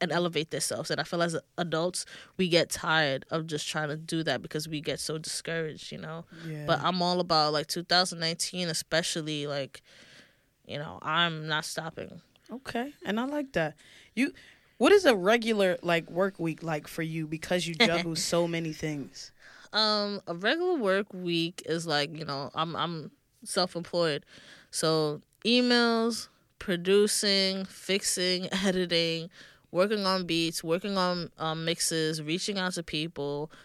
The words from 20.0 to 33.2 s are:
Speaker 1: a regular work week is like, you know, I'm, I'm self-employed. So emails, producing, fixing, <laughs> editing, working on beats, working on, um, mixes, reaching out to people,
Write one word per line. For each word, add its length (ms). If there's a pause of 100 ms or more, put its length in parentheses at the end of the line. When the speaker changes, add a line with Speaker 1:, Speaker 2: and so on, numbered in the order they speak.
Speaker 1:
a 80
regular 400
work 400
week 520
is 200
like, 300
you 80
know, 300
I'm, 220
I'm 340 (340)
self-employed. 840 (440)
So 520 (220)
emails, 840 (300)
producing, 1080
fixing, 880
<laughs> 120
editing, 640 (440)
working 340
on 180
beats, 400
working 320
on, 420
um, 280
mixes, 560
reaching 360
out 160
to 80
people, 680 (140)